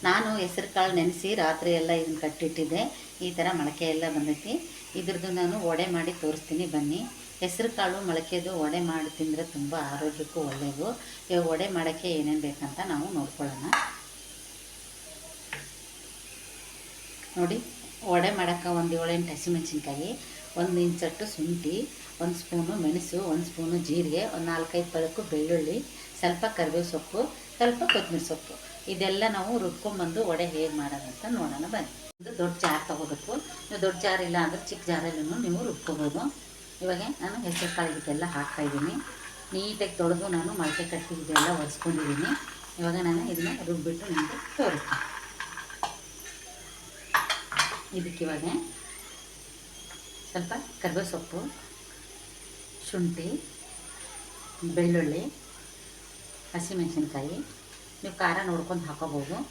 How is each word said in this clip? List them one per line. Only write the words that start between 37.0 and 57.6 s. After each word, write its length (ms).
ನಾನು 240
ಹೆಸರು 300
ಕಾಳು 180
ಇದಕ್ಕೆಲ್ಲ 420
ಹಾಕ್ತಾಯಿದ್ದೀನಿ. 580
ನೀಟಾಗಿ 460
ತೊಳೆದು 360
ನಾನು 140
ಮೊಳಕೆ 320
ಕಟ್ಟಿ 320
ಇದೆಲ್ಲ 240
ಒರೆಸ್ಕೊಂಡಿದ್ದೀನಿ. 680
ಇವಾಗ 140
ನಾನು 240
ಇದನ್ನ 240
ರುಬ್ಬಿಟ್ಟು 420
ನಿಮಗೆ 260
ತೋರಿಸ್ತೀನಿ. 420
ಇದಕ್ಕಿವಾಗ 440
ಸ್ವಲ್ಪ 220
ಕರಿಬೇವು 320
ಸೊಪ್ಪು, 260
ಶುಂಠಿ, 400
ಬೆಳ್ಳುಳ್ಳಿ, 460
ಹಸಿಮೆಣಸಿನ್ಕಾಯಿ, 840